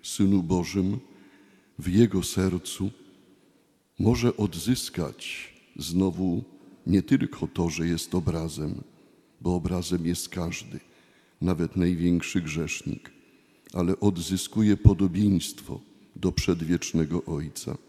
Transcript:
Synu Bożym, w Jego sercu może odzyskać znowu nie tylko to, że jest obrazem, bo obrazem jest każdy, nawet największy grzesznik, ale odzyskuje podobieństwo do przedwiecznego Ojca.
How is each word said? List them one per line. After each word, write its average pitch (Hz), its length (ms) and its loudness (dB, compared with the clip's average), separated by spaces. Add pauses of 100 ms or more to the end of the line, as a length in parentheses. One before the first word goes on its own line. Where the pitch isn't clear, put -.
Synu 98 400 2
Bożym, 92 560 0 (800)
w - 100 -6
Jego 95 340 4
sercu 92 680 -2 (1080)
może 120 380 4
odzyskać 87 1160 -4 (240)
znowu 87 680 0 (420)
nie 90 160 4
tylko - 440 0
to, 85 240 -2
że 82 160 -4
jest 82 280 -2
obrazem, 80 680 -4 (580)
bo 90 140 0
obrazem 87 520 -2
jest 87 220 -4
każdy, 82 520 -8 (600)
nawet 85 360 0
największy 87 640 2
grzesznik, - 720 -6 (600)
ale 90 280 0
odzyskuje 95 760 2
podobieństwo 95 1040 4 (360)
do 90 160 0
przedwiecznego 82 920 0
Ojca. 78 540 -8 (100)